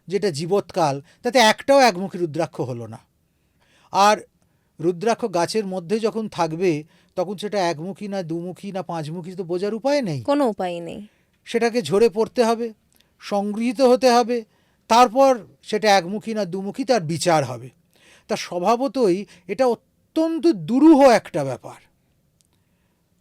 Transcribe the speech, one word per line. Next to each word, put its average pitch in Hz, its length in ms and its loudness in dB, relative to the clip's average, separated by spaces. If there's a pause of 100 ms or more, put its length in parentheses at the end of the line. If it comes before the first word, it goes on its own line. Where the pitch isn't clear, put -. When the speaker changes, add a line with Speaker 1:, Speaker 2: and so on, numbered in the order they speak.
Speaker 1:
যেটা 190 220 -2
জীবৎকাল, 160 720 -2 (200)
তাতে 247 160 0
একটাও 240 420 4
একমুখী 190 380 2
রুদ্রাক্ষ 165 420 -4
হলো 120 260 -8
না। 110 120 -16 (920)
আর 208 260 4 (640)
রুদ্রাক্ষ 185 540 -2
গাছের 175 320 -2
মধ্যে 185 340 -4
যখন 214 280 -4
থাকবে, 160 560 -2 (320)
তখন 185 200 -4
সেটা 190 320 -4
একমুখী 170 400 -8
না 196 140 -6
দুমুখী 170 500 -10
না 185 100 -8
পাঁচমুখী, 165 500 -10
তো 185 120 -12
বোঝার 180 300 -6
উপায় 277 280 -2
নেই। 151 200 -4
Speaker 2:
কোনো 285 260 0
উপায় 180 320 -6
নেই। 190 260 -14 (380)
Speaker 1:
সেটাকে 233 380 -2
ঝরে 196 260 2
পড়তে 220 360 -2
হবে, 226 280 -2 (460)
সংগৃহীত 208 640 -4
হতে 254 300 6
হবে, 233 340 2 (440)
তারপর 247 580 4 (160)
সেটা 208 340 2
একমুখী 202 380 -4
না 214 100 -4
দুমুখী, 196 400 -8
তার 233 160 2
বিচার 156 440 0
হবে। 123 260 -12 (580)
তা 214 80 -4
স্বভাবতই 208 880 -2 (220)
এটা 233 200 -2
অত্যন্ত 320 800 -4
দুরূহ 269 640 6
একটা 175 340 0
ব্যাপার। 131 360 -12 (1400)